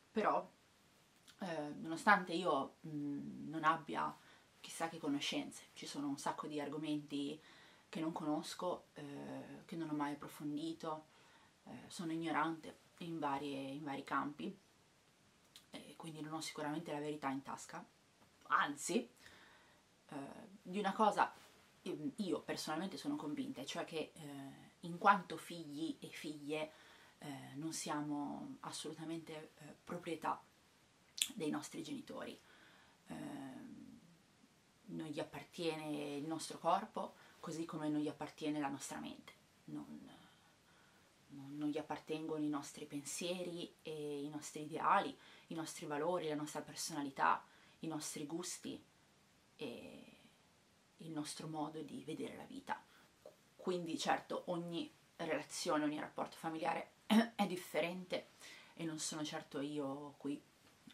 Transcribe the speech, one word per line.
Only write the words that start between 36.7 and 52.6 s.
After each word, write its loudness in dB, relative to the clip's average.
così -4
come 0
non 4
gli 4
appartiene -2
la 2
nostra -4
mente. -10
Non, -8
non, -8
non 4
gli 2
appartengono 0
i 4
nostri -2
pensieri -2
e -2
i -2
nostri -6
ideali, 4
i -4
nostri -4
valori, 2
la 2
nostra -2
personalità, 2
i -4
nostri -4
gusti -4
e -8
il -8
nostro -4
modo -2
di -8
vedere -4
la -10
vita. -6